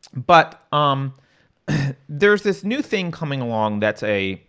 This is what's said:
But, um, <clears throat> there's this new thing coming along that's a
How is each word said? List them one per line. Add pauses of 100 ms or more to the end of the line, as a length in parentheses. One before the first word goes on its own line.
(140)
But,
um, (480)
<clears throat>
there's
this
new
thing
coming
along
that's
a